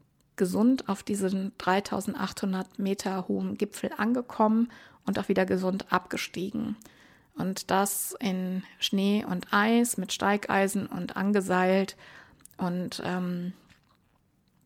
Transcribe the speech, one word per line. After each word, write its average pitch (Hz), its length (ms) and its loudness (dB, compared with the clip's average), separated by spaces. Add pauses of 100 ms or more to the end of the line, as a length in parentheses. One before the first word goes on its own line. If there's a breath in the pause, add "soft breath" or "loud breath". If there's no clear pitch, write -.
(380)
gesund 202 520 2
auf 196 140 -4
diesen 190 540 -2
dreitausendachthundert 196 1200 -2
Meter 196 480 -2
hohen 190 300 -2
Gipfel - 380 -4
angekommen 226 760 2 (340 loud breath)
und 196 140 0
auch 190 100 -2
wieder 190 160 4
gesund 190 480 0
abgestiegen. 202 840 -4 (600 loud breath)
Und 190 320 -4
das 202 500 0
in 185 440 -4 (160 loud breath)
Schnee 202 460 2
und 180 280 -4
Eis, 226 440 4
mit 185 160 -4
Steigeisen 196 760 2
und - 300 -6
angeseilt 190 800 2 (600 loud breath)
und, 180 480 -4
ähm, 180 460 -4 (1160 soft breath)